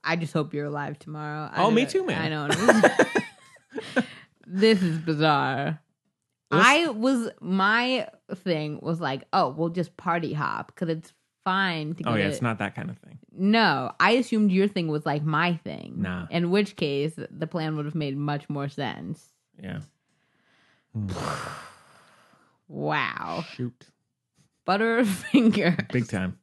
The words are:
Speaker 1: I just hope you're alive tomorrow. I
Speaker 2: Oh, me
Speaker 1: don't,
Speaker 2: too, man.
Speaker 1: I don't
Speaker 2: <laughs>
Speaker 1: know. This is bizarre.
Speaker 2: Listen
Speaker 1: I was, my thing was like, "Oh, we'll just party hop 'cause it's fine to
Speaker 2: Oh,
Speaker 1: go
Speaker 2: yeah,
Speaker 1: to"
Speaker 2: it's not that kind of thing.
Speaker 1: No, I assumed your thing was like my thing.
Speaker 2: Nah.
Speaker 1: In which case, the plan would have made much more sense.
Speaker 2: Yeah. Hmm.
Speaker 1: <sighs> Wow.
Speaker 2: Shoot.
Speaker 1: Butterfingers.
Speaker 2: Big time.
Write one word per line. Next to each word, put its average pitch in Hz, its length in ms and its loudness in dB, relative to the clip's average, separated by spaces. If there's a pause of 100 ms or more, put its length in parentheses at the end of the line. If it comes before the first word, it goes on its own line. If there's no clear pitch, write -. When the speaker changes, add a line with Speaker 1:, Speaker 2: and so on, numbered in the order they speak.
Speaker 1:
I 165 120 0
just 165 160 -4
hope 151 220 -2
you're 147 140 -4
alive 147 320 -6
tomorrow. 151 520 -10
I 175 120 0
Speaker 2:
Oh, 220 80 6
me 226 100 6
Speaker 1:
don't, 269 100 0
Speaker 2:
too, 381 140 0
man. 294 160 -2
Speaker 1:
I 156 260 -2
don't 160 100 0
Speaker 2:
<laughs> - 1400 2
Speaker 1:
know. 262 80 2 (420)
This 196 360 4
is 165 180 2
bizarre. 147 840 0 (680)
Speaker 2:
Listen 180 160 6
Speaker 1:
I 302 260 6
was, 233 380 0 (120)
my 220 680 2 (260)
thing 151 480 -4
was 165 200 -4
like, 139 220 -4 (100)
"Oh, 165 160 2
we'll 156 180 -4
just 170 300 -4
party 170 340 -2
hop 135 440 -6
'cause 175 120 -4
it's 160 240 -6 (320)
fine 175 520 -2
to - 120 -10
Speaker 2:
Oh, 117 40 0
Speaker 1:
go 113 60 2
Speaker 2:
yeah, 101 80 2
Speaker 1:
to" 98 40 2
Speaker 2:
it's 95 120 -4
not 113 180 0
that 101 140 -4
kind - 160 -8
of - 100 -12
thing. - 180 -20 (160)
Speaker 1:
No, 185 680 2
I 190 120 6
assumed 220 420 4
your 190 160 4
thing 175 180 -2
was 151 180 -2
like 151 180 0
my 160 340 2
thing. 50 400 -12
Speaker 2:
Nah. 170 320 -4
Speaker 1:
In 175 220 0
which 202 260 0
case, 147 420 -2 (100)
the 156 180 -8
plan 160 280 -4
would 151 100 -4
have 151 100 -8
made 147 200 -4
much 147 320 -4
more 139 220 -6
sense. 131 640 -10 (280)
Speaker 2:
Yeah. - 200 -10 (1120)
Hmm. 107 160 -6
Speaker 1:
<sighs> 92 80 -6 (1500)
Wow. 143 760 -4 (100)
Speaker 2:
Shoot. 123 320 -10 (800)
Speaker 1:
Butterfingers. 208 1200 2
Speaker 2:
Big 120 160 0
time. 92 360 -4